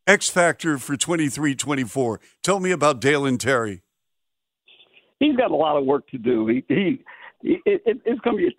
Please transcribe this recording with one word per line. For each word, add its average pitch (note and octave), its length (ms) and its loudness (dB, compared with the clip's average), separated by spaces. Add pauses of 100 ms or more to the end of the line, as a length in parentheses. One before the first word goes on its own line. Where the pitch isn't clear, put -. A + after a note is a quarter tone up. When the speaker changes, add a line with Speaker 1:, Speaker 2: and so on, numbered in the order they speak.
Speaker 1:
X G3+ 200 2
factor E3 500 0
for C#3 180 -6
twenty-three D3+ 580 -2
twenty-four. B2+ 680 -4 (220)
Tell G3 160 0
me F#3 140 -2
about D3 280 0
Dalen C#3 380 2
Terry. A2+ 440 -2 (1400)
Speaker 2:
He's D4 160 2
got A#3+ 160 0
a D#3 60 0
lot D3+ 220 2
of C#3 80 0
work C#3 240 0
to C3 80 -10
do. A2+ 280 0
He, A#2+ 220 2
he, F#3 340 0 (400)
it, F#4 440 0
it, G4+ 180 -2
it's A#3 160 -2
gonna A#3 160 0
be F3+ 220 0